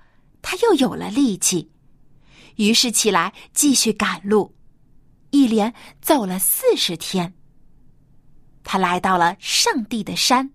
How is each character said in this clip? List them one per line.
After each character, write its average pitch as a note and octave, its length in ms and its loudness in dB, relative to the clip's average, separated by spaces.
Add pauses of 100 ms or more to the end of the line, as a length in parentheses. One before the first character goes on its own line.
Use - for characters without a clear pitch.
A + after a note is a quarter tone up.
(400)
他 - 180 -6
又 A4+ 160 4
有 B3 200 2
了 F3 160 -10
力 A3+ 260 0
气， - 340 -2 (840)
于 G#3+ 160 2
是 A#3 180 2
起 G#3+ 200 0
来 F#3 220 0 (200)
继 D4 220 2
续 A3 180 0
赶 F#3+ 340 -4
路， G3+ 280 0 (760)
一 C#4 160 4
连 A3 260 0 (280)
走 C4+ 240 2
了 F#3 140 -6
四 A#4 380 0
十 F3 200 -4
天。 F3+ 380 -6 (1300)
他 - 140 -4
来 F3+ 200 0
到 F#3 200 0
了 E3+ 200 2
上 E4+ 480 -2
帝 A3+ 160 -6
的 F3 140 -8
山， C4 380 0